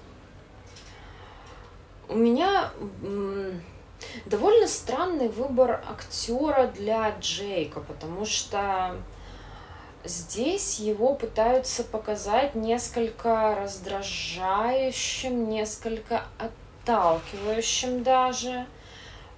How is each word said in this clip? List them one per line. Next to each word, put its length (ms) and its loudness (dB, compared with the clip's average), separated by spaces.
У 60 -4
меня, 560 4
м, 580 -4
довольно 420 6
странный 640 0
выбор 580 2
актёра 800 2
для 520 0
Джейка, 640 -4
потому 440 -8
что 720 -2
здесь 760 -2
его 360 2
пытаются 680 2
показать 720 0
несколько 1000 2
раздражающим, 1900 -2
несколько 720 -4
отталкивающим 1600 0
даже. 600 4